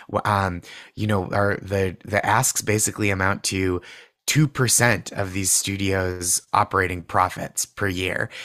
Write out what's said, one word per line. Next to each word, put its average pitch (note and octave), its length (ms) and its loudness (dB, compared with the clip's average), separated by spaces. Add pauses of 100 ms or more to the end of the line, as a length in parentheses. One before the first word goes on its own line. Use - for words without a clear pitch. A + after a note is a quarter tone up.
(120)
W-, G#2 200 0
um, F#2+ 300 0 (340)
you G2+ 100 -4
know, G#2 220 0
our, G2+ 340 0
the, F#2+ 420 -2
the G2+ 220 -2
asks A2+ 360 2
basically G#2 500 0
amount F#2+ 320 0
to F#2+ 380 0 (440)
two D3 220 4
percent A#2+ 640 2
of F#2+ 200 -4
these F#2+ 160 -2
studios' F#2+ 920 0 (140)
operating F#2+ 480 0
profits - 640 -2
per - 220 -4
year. F#2 420 -4 (160)